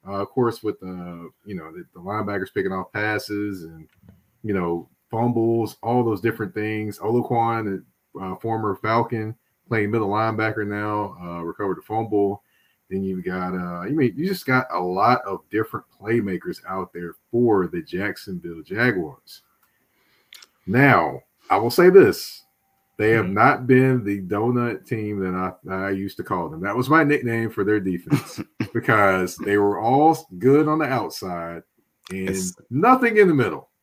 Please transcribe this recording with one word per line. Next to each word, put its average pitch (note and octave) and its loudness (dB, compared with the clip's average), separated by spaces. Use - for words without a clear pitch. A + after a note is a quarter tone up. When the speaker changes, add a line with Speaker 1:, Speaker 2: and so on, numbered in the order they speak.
Speaker 1:
Uh, G2+ -6
of G2+ -4
course, A#2 0
with G#2 -4
the, F2 -14
you G2+ -12
know, D#2+ -12
the, F2 -16
the F2+ -20
linebackers G2 -6
picking F#2+ -2
off F#2+ -6
passes G#2 -4
and, D#2+ -18
you G#2 -2
know, E2+ -2
fumbles, A2+ 0
all A#2+ 0
those G#2+ -2
different G#2 -4
things. G#2+ -6
Oluokun, A2+ -2
uh, F#2 -8
former G#2+ -4
Falcon, A2 -2
playing G#2+ 0
middle G#2+ 0
linebacker A2 -2
now, G#2 -4
uh, F2 -10
recovered F#2 -6
a - -20
fumble. G#2 -2
Then F#2+ -4
you've F#2 -6
got, F#2 -4
uh, F2 -8
you C#3+ -4
mean, D#3 2
you D#3+ -4
just F#3+ -6
got C3 0
a E2+ -4
lot G2 2
of F#2+ -8
different - -4
playmakers G2 -4
out F#2+ -8
there F2 -10
for A2+ 4
the E2+ -4
Jacksonville F2 -8
Jaguars. F#2 -4
Now, F#2+ 4
I F#2 4
will A2+ 2
say F#3 8
this. D3 6
They A2 2
have A2 4
Speaker 2:
Mm-hmm. F#2 -2
Speaker 1:
not B2 4
been B2+ 6
the G2+ -2
donut A2+ -2
team G#2 -6
that F#2 -2
I, F#2 -4
that F#2+ -6
I G2 -4
used G2 -6
to F#2+ -10
call F2 -4
them. D#2+ -12
That G2+ -4
was B2+ -2
my D#3+ 6
nickname A#2+ 0
for G#2 -4
their G#2+ 0
defense F#2 -4
Speaker 3:
<laughs> - -8
Speaker 1:
because G2 2
they G#2 0
were G2+ 2
all D3 2
good C#3+ 4
on D#3 0
the D#3 -2
outside F2 -6
and F#2+ -6
Speaker 3:
It's F#2+ -4
Speaker 1:
nothing A3+ 4
in G#3 8
the D#3+ 4
middle. G#2+ -2